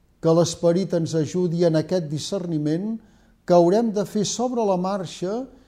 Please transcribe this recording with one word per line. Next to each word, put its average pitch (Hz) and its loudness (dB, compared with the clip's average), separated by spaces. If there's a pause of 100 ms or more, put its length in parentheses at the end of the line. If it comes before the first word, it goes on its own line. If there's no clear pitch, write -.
(240)
Que 165 4
l'Esperit 170 0
ens 160 -2
ajudi 170 0
en 160 2
aquest 156 -2
discerniment 170 -4 (520)
que 175 6
haurem 190 6
de 196 -2
fer 214 -2
sobre 240 -2
la 190 2
marxa 190 -4 (240)